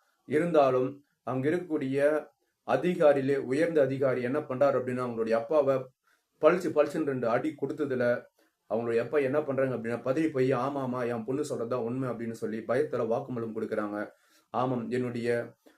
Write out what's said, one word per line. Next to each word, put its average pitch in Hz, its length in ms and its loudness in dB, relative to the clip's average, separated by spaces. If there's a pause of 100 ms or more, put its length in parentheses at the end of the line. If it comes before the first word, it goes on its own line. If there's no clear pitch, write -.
(240)
இருந்தாலும் 139 800 2 (180)
அங்க 131 280 -2
இருக்கக்கூடிய 151 760 0 (400)
அதிகாரியிலே 139 680 4
உயர்ந்த 147 460 2
அதிகாரி 131 400 0
என்ன 127 160 0
பண்றாரு 135 380 0
அப்படின்னா, 123 280 -2
அவங்களுடைய 113 260 -2
அப்பாவை 135 460 2 (640)
பளிச்சு 175 300 4
பளிச்சுன்னு 151 340 2
ரெண்டு 127 240 -2
அடி 131 320 0
கொடுத்ததுல 127 640 -2 (460)
அவங்களுடைய 117 260 0
அப்பா 120 220 0
என்ன 143 240 2
பண்றாங்க 135 320 0
அப்படின்னா, 117 280 -4
பதறி 156 300 0
போய், 131 200 2
"ஆமா, 135 280 -2
ஆமா, 123 280 -4
என் 117 160 -4
பொண்ணு 135 240 -2
சொல்றதுதான் 120 340 -4
உண்மை" 127 260 -2
அப்படின்னு 113 240 -6
சொல்லி 110 260 -6
பயத்துல 120 480 0
வாக்குமூலம் 117 500 -4
கொடுக்கறாங்க. 107 540 -4 (400)
"ஆமாம், 120 380 -2
என்னுடைய 120 680 -2 (220)